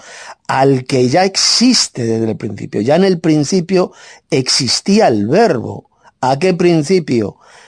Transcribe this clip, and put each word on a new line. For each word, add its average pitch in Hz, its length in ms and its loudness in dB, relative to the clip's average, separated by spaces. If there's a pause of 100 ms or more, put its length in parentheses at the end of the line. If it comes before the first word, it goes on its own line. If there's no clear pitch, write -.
(480)
al 131 380 0
que 127 220 0
ya 165 160 2
existe 208 800 0
desde 113 280 -2
el 95 60 -8
principio". 110 440 -8
Ya 131 140 2
en 185 80 2
el 190 160 2
principio 175 760 0 (360)
existía 160 800 0
el 107 200 0
Verbo. 131 640 0 (300)
¿A 135 200 0
qué 185 140 2
principio 160 840 0 (300)